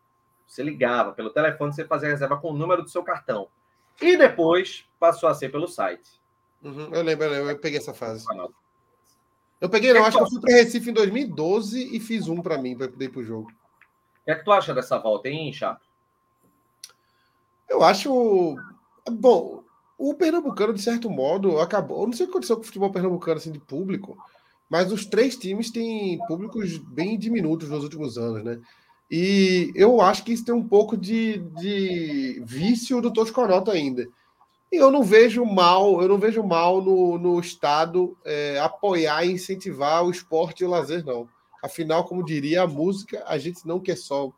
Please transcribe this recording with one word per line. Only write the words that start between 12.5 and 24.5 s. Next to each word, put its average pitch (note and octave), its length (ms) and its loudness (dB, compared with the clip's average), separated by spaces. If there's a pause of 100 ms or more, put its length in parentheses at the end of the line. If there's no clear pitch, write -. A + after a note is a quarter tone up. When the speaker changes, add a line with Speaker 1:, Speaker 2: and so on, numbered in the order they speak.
Speaker 2:
mim, B2+ 200 -8
pra B2+ 120 -6
poder C3 160 -10
ir B2+ 40 -6
pro B2+ 140 -10
jogo. A2 260 -10
Speaker 1:
O - 760 -20
que D3+ 60 -2
é D#3+ 40 0
que - 80 -14
tu G#3 80 4
acha E3 220 2
dessa B2+ 240 -2
volta, A2 320 -2
hein, D3+ 240 -6
Chapo? - 280 -6 (1900)
Speaker 2:
Eu - 120 2
acho, G3+ 760 4 (520)
bom, A3 540 4 (340)
o C#4 160 -2
pernambucano, C#4+ 600 0
de G3+ 80 -6
certo A#3 280 -2
modo, D#3+ 500 0
acabou. F3 420 -2
Eu - 60 -2
não A#3+ 60 -4
sei F4+ 120 -2
o - 20 -4
que F#4 60 -8
aconteceu D4 240 -2
com A3+ 40 -8
o - 40 -16
futebol G3 260 -4
pernambucano, F3 460 -2
assim, D#3 140 -12
de D3+ 80 -12
público, F#3 580 -8 (520)